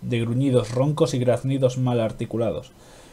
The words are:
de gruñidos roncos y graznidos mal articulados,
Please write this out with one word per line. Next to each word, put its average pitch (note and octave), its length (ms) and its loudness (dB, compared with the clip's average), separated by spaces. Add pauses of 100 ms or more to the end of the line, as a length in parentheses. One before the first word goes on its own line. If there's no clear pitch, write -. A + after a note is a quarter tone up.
de A#2+ 180 -2
gruñidos A#2 520 0
roncos D3 420 0
y C3 60 0
graznidos B2+ 580 0
mal B2 220 0
articulados, A2 720 -4 (420)